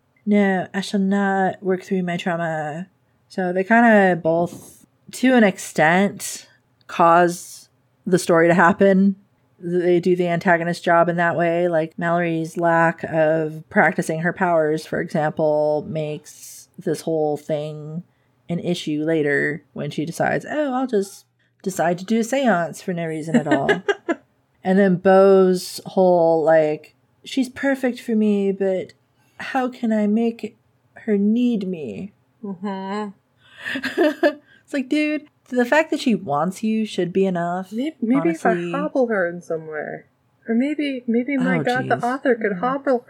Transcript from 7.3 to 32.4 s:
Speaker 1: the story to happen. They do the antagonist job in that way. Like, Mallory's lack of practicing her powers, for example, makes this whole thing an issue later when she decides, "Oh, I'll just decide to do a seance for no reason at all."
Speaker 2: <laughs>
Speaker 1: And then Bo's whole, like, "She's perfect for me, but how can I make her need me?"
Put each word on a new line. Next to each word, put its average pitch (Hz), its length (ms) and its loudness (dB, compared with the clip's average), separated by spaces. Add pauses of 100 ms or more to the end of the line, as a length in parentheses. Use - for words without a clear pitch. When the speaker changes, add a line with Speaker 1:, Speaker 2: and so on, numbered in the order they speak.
Speaker 1:
the 180 120 2
story 170 280 4
to 170 60 6
happen. 190 640 4 (500)
They 175 360 2
do 180 140 2
the 180 120 0
antagonist 170 560 0
job 170 240 4
in 170 80 0
that 170 220 0
way. 170 320 0
Like, 160 280 -2
Mallory's 170 600 -2
lack 165 480 2
of 156 640 0
practicing 165 500 0
her 170 140 -2
powers, 160 520 0
for 170 140 -6
example, 151 880 -2
makes - 800 -12 (100)
this 170 240 -4
whole 151 360 -2
thing 151 640 -8 (460)
an 170 100 -4
issue 156 460 -4
later 147 640 0
when 147 180 -10
she 151 160 -6
decides, - 420 -4
"Oh, 285 260 -4
I'll 262 140 -2
just 196 380 -4 (380)
decide 175 360 -2
to 185 60 -12
do 220 140 0
a 220 60 0
seance 214 560 -2
for 185 120 -6
no 170 140 -6
reason 160 280 -6
at 190 120 0
all." 147 220 -4 (180)
Speaker 2:
<laughs> 202 40 0 (760)
Speaker 1:
And 190 140 2
then 190 160 2
Bo's 190 920 4
whole, 170 540 2
like, 156 540 2 (300)
"She's 254 240 -4
perfect 262 500 -4
for 226 160 -4
me, 202 380 0
but 190 400 -4 (440)
how 254 300 -4
can 247 240 -4
I 214 160 0
make 226 480 -2 (380)
her 208 240 -2
need 220 500 0
me?" 175 460 -10 (280)